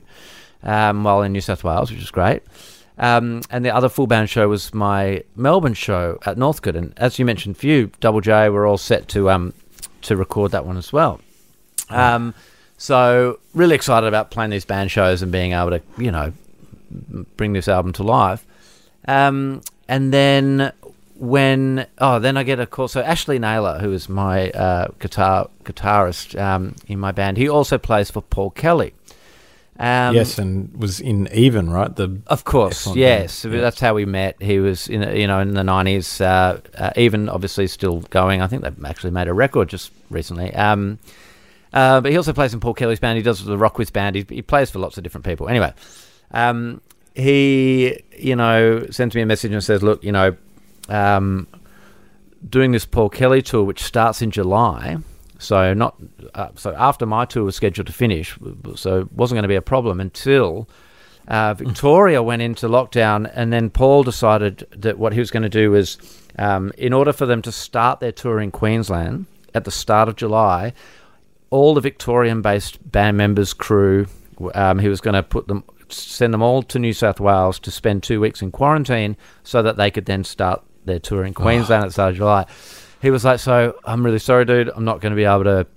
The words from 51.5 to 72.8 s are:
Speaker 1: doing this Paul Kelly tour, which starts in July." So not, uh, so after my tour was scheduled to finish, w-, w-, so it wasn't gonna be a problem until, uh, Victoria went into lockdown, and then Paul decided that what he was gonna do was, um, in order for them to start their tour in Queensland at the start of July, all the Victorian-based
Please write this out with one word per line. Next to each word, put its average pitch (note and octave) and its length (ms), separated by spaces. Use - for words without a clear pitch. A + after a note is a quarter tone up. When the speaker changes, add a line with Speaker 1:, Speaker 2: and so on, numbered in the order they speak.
Speaker 1:
doing C3 240
this A#2 140
Paul A2 240
Kelly C3 320
tour, A2+ 220
which G2 200
starts A2+ 380
in A2+ 100
July." G2+ 640
So F#2+ 340
not, A2 220
uh, G2+ 200
so F#2 220
after B2 300
my A2 180
tour A#2+ 180
was G2 120
scheduled G2 320
to - 60
finish, F#2+ 440
w-, - 200
w-, - 200
so F#2+ 240
it F#2+ 100
wasn't A#2+ 260
gonna G2+ 100
be G2 80
a F#2 60
problem A#2 380
until, G#2+ 720
uh, A2 280
Victoria D3 640
went A#2 220
into A#2 240
lockdown, A2+ 640
and A#2 180
then A2+ 200
Paul C#3 320
decided G#2+ 720
that G#2+ 240
what G#2+ 140
he A#2 60
was A#2+ 120
gonna A2 180
do G#2+ 220
was, G2+ 260
um, G2 400
in B2+ 160
order C#3 180
for C#3 140
them A#2+ 160
to A#2 100
start B2 500
their A#2+ 100
tour A2+ 280
in G#2 120
Queensland G#2+ 760
at G#2+ 100
the G2 60
start A2 360
of A2 80
July, G#2+ 580
all C#3+ 240
the C#3+ 80
Victorian-based A2+ 1080